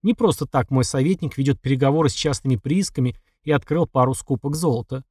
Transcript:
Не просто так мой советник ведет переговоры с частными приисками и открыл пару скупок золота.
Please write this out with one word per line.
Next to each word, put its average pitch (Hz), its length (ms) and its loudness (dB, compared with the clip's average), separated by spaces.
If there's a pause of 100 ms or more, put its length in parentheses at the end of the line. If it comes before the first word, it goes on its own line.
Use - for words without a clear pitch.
Не 220 100 2
просто 170 320 0
так - 240 -2
мой 131 140 2
советник 143 540 -2
ведет 135 240 0
переговоры 139 480 2
с - 40 -2
частными 135 440 -2
приисками 139 580 -2 (280)
и 151 80 -2
открыл 156 360 0
пару 131 260 2
скупок 143 420 -4
золота. 131 560 -2